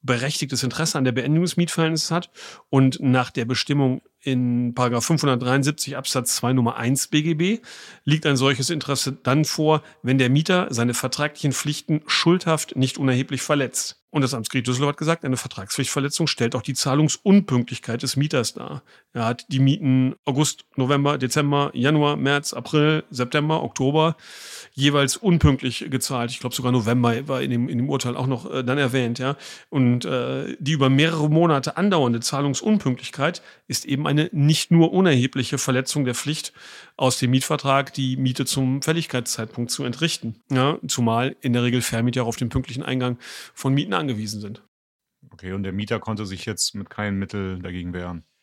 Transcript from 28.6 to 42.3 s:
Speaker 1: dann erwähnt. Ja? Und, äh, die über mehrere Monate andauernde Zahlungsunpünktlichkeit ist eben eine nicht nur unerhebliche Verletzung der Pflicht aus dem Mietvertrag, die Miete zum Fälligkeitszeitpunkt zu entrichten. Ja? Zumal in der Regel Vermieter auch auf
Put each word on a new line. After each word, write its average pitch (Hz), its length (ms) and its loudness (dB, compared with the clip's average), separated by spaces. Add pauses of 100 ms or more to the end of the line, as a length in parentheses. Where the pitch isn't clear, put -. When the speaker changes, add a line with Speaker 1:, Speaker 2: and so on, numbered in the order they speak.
Speaker 1:
dann 135 160 0
erwähnt. 123 400 0
Ja? 135 180 -4 (320)
Und, 123 360 2
äh, 131 540 -4
die 147 120 -2
über 139 180 4
mehrere 151 400 2
Monate 156 480 4
andauernde 151 420 2
Zahlungsunpünktlichkeit 143 1200 -2 (240)
ist - 180 -6
eben 143 220 0
eine 147 240 2
nicht 156 400 2
nur 165 200 8
unerhebliche 139 680 2
Verletzung 131 440 -2
der 123 120 -2
Pflicht - 360 -6 (460)
aus 131 220 2
dem 127 100 2
Mietvertrag, 135 640 0
die 131 240 -2
Miete 131 280 -2
zum 135 360 0
Fälligkeitszeitpunkt 120 880 -4
zu - 140 -6
entrichten. 131 640 -4
Ja? 139 380 2
Zumal 120 540 0
in 127 120 0
der 123 80 2
Regel 123 220 2
Vermieter 120 400 0
auch 113 40 -2
auf 117 100 -4